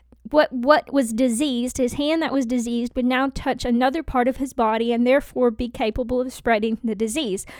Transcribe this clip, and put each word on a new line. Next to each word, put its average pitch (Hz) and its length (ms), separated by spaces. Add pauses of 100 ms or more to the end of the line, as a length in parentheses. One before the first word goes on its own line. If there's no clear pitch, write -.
(300)
what, - 220
what 262 400
was 254 220
diseased, 247 640
his 247 160
hand 311 280
that - 100
was 269 140
diseased, 240 500
would 254 100
now 254 280
touch - 320
another 254 380
part 247 240
of 262 100
his 262 160
body 226 400
and 240 120
therefore 254 460
be 233 180
capable 247 520
of 254 100
spreading 226 520
the 220 120
disease. 220 500 (140)